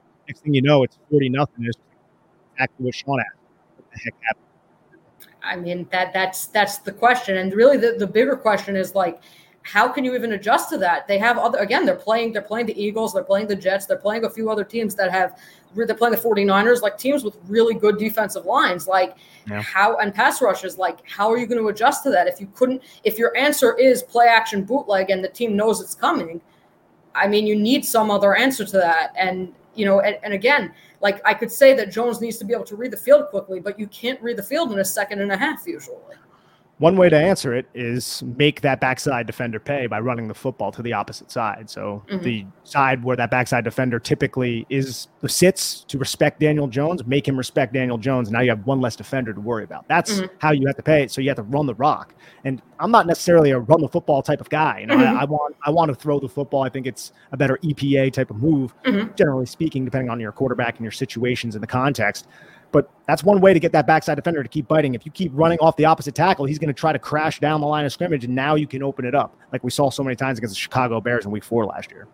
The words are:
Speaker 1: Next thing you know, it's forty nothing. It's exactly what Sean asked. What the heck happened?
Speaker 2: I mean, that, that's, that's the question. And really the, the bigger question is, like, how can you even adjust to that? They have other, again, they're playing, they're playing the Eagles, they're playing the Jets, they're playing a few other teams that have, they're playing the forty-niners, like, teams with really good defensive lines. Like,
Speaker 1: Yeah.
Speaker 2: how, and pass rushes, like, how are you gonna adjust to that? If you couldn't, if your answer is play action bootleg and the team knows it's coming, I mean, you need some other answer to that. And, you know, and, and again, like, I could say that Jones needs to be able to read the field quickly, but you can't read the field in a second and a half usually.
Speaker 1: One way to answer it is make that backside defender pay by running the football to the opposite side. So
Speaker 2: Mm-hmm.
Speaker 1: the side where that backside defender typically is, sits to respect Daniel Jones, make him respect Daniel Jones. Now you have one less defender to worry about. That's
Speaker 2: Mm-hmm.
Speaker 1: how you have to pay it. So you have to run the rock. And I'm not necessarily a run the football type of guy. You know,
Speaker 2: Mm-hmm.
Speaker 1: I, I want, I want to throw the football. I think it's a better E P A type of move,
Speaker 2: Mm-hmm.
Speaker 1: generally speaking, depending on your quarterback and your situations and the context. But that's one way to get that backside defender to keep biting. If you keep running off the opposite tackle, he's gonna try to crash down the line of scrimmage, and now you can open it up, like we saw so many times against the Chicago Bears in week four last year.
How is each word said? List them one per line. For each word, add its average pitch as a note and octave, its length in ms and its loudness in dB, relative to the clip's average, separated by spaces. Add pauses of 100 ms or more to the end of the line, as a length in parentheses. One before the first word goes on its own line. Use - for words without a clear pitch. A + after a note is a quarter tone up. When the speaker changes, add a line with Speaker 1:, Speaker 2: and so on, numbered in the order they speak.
(280)
Speaker 1:
Next - 140 -16
thing D3+ 120 0
you C3+ 80 4
know, C#3+ 220 6
it's - 160 -4 (100)
forty C#3+ 180 4
nothing. B2+ 380 -2
It's A#2 120 -6 (760)
exactly C3 320 -6
what B2 80 -4
Sean C#3 260 -4
asked. G#2 200 -8 (380)
What - 140 -20
the A2 80 -18
heck A2+ 220 -10
happened? A2+ 240 -4 (960)
Speaker 2:
I F#3+ 140 -8
mean, F3 360 -8
that, F#3 220 -2
that's, - 340 -4
that's G3+ 300 0
the - 140 -10
question. A#3+ 460 2
And F#3 160 -4
really B3+ 240 6
the, A3+ 200 2
the G3 100 -2
bigger B3+ 300 2
question G3+ 380 0
is, F#3+ 200 -4
like, F3+ 260 -2 (420)
how A#3 260 2
can C4 160 -4
you B3+ 100 -2
even A3+ 180 -4
adjust G3+ 360 0
to D#4 80 -4
that? F3 300 -2
They G3+ 100 0
have A3+ 200 2
other, A#3 200 -2
again, A#3 280 0
they're G3 100 2
playing, A3+ 360 -2
they're G#3 100 -6
playing A3+ 260 -6
the G3+ 140 -8
Eagles, G#3+ 320 -4
they're F#3 100 -2
playing G3 240 0
the G#3 80 -2
Jets, F#3+ 300 -2
they're F#3 120 -2
playing G#3+ 260 -4
a G#3+ 60 -2
few A3 200 -6
other G#3+ 140 -2
teams A3 320 -6
that F#3 160 0
have, F#3 260 -2 (380)
they're A3 200 -2
playing A#3 180 2
the - 40 0
forty-niners, G#3 640 4
like, G#3 160 -2
teams C#4 260 0
with G#3 140 -8 (100)
really A3+ 260 4
good G3+ 240 2
defensive G#3 480 -4
lines. G#3 420 0
Like, F#3 300 2 (320)
Speaker 1:
Yeah. G#2 120 -6
Speaker 2:
how, G3+ 360 2
and G3+ 160 -2
pass B3+ 280 2
rushes, F#3 360 0
like, F3 220 -2 (100)
how G3+ 200 0
are A3+ 80 2
you A#3+ 80 -2
gonna A3+ 200 -2
adjust A3 380 0
to C#4 80 0
that? F3+ 160 4
If F3+ 120 -4
you G3 160 -12
couldn't, B3+ 260 0 (220)
if G#3+ 140 0
your A#3 180 0
answer C4 420 2
is B3+ 240 6
play A#3+ 260 4
action A3 360 2
bootleg G3 460 0
and F#3+ 140 0
the F#3 60 -6
team A3 280 -2
knows G#3 240 0
it's - 140 -12
coming, F#3 440 -2 (760)
I F#3 120 2
mean, G#3 200 2
you G#3+ 100 2
need B3 280 2
some G#3+ 260 0
other G3+ 240 4
answer B3+ 280 0
to F#3+ 140 -4
that. E3 400 2
And, F#3 360 -4 (220)
you G#3+ 100 -2
know, G3 160 4
and, G#3 220 0
and G#3 100 -6
again, G#3+ 400 0 (280)
like, G3+ 240 0
I G#3 80 6
could A3+ 180 -6
say C4+ 220 8
that G#3 180 0
Jones A#3 300 -2
needs A3+ 160 -6
to G#3 80 -10
be G#3+ 80 -4
able G#3 120 -4
to G#3 100 -14
read A#3+ 160 -8
the G#3 60 -12
field D4 320 6
quickly, F#3+ 300 -6
but G3 200 -8
you G#3 80 -8
can't B3+ 340 -8
read A#3 160 -6
the G3+ 60 -8
field C#4+ 280 -2
in G3 80 0
a F#3+ 60 0
second G3+ 360 -4
and G3+ 100 -2
a F#3+ 60 0
half C#4+ 300 -4
usually. - 300 -12 (840)
Speaker 1:
One E3+ 180 4
way F3+ 100 8
to D#3+ 80 6
answer D3+ 380 2
it B2+ 220 -4
is A#2+ 480 -6 (120)
make D3 260 2
that C3 200 0
backside B2+ 460 -2
defender A2+ 320 -8
pay C#3 260 -6
by G#2+ 140 -6
running A#2 280 -4
the G#2+ 60 -10
football A2 380 -6
to B2 100 -14
the A#2 100 -6
opposite G#2 380 -8
side. A2 400 -6
So G2+ 380 -10
Speaker 2:
Mm-hmm. F#3+ 160 -6
Speaker 1:
the A2 220 -4 (180)
side C3+ 400 0
where B2+ 120 -2
that A#2+ 140 -2
backside B2+ 340 0
defender A#2+ 360 -2
typically B2 720 -2
is, C3+ 380 -6 (200)
sits - 580 0
to C#3 140 -8
respect - 400 -2
Daniel D3+ 280 2
Jones, C#3+ 380 -4
make C#3 220 0
him C#3 100 0
respect B2+ 360 -2
Daniel B2 260 -2
Jones. B2 320 -2
Now A#2 100 4
you B2+ 80 6
have G#2+ 160 -2
one C3+ 160 0
less A#2+ 140 -2
defender A2+ 380 -6
to G2 60 -12
worry G#2+ 240 -4
about. - 240 -14
That's E3+ 320 0
Speaker 2:
Mm-hmm. F#3 200 -8
Speaker 1:
how D#3 120 2
you C3+ 140 2
have C#3 100 -2
to - 80 -12
pay D3+ 200 4
it. B2 80 -6
So C#3 100 -6
you C3+ 80 0
have C3 80 -2
to A#2 60 -8
run C#3 240 -2
the A2+ 80 -6
rock. C3 400 -2 (280)
And C3+ 160 -4 (200)
I'm F3+ 120 -2
not G#3+ 140 6
necessarily E3 460 4
a C3 80 2
run C#3 200 4
the D3 80 0
football D3 360 0
type C#3+ 180 -2
of - 80 -16
guy. D3+ 300 0
You G#2 80 -10
know, - 100 4
Speaker 2:
Mm-hmm. - 220 4
Speaker 1:
I, - 20 -2
I C#3+ 40 0
want, D3 300 -4 (100)
I D3+ 40 2
want D#3+ 200 2
to B2+ 60 -4
throw D3 240 -2
the C3+ 80 -6
football. C#3 360 -4
I C3 60 -4
think B2+ 180 -8
it's - 260 -10 (180)
a C3 60 -6
better C3 240 2
E D3+ 140 -2
P C#3 220 2
A C3+ 120 2
type B2+ 220 -2
of G#2 60 -10
move, C#3 360 0 (100)
Speaker 2:
Mm-hmm. A3 320 0
Speaker 1:
generally C3+ 300 2
speaking, C3+ 400 -4
depending B2+ 240 -4
on A#2 100 -6
your G#2+ 120 -8
quarterback A#2+ 460 -2
and A2+ 60 -10
your G#2+ 80 -8
situations A#2+ 640 -4
and G#2 60 -10
the A2 60 -8
context. B2 600 -2 (460)
But - 160 4 (160)
that's D3+ 180 0
one G3+ 160 6
way F#3+ 140 8
to E3 60 4
get D#3+ 140 0
that D#3 120 4
backside D#3 300 2
defender D3+ 260 -2
to - 80 -10
keep D3 180 -6
biting. D3 280 2
If A2 100 -12
you D#3 60 -14
keep E3+ 240 -4
running D#3+ 240 4
off D#3+ 160 4
the D3 100 2
opposite D#3 300 0
tackle, E3+ 300 2
he's D3+ 120 -4
gonna D3+ 160 -2
try D#3 180 0
to D3+ 60 -2
crash D3+ 420 -4
down D3+ 220 2
the D3 60 0
line D3+ 180 0
of C3+ 80 -4
scrimmage, D#3 320 -2
and B2 80 -4
now C#3 220 0
you D3+ 100 0
can C3 160 -8
open C#3 240 -6
it B2 80 -2
up, C3+ 240 0 (140)
like C3 120 -6
we B2+ 60 -4
saw C#3 220 0
so C#3 120 -6
many C3 120 -4
times C3+ 240 -4
against G#2 160 -8
the - 40 -8
Chicago A#2+ 400 -2
Bears A#2 240 -2
in G2+ 60 -8
week G#2 140 -6
four A2+ 240 0
last - 240 -12
year. - 220 -20